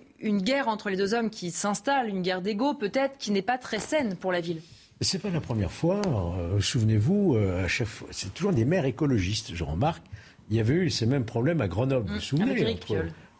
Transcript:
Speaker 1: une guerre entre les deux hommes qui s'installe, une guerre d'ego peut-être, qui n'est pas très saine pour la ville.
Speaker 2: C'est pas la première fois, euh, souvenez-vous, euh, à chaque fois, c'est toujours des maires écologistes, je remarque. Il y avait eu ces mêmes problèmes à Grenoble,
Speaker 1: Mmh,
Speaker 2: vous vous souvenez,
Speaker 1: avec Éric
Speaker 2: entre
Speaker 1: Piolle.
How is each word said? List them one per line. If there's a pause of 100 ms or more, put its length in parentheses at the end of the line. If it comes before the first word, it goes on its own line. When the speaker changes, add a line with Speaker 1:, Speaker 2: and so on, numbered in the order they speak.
(200)
Speaker 1:
une
guerre
entre
les
deux
hommes
qui
s'installe,
une
guerre
d'ego
peut-être,
qui
n'est
pas
très
saine
pour
la
ville. (360)
Speaker 2:
C'est
pas
la
première
fois,
euh,
souvenez-vous,
euh,
à
chaque
fois,
c'est
toujours
des
maires
écologistes,
je
remarque. (480)
Il
y
avait
eu
ces
mêmes
problèmes
à
Grenoble,
Speaker 1:
Mmh,
Speaker 2:
vous
vous
souvenez,
Speaker 1:
avec
Éric
Speaker 2:
entre
Speaker 1:
Piolle. (280)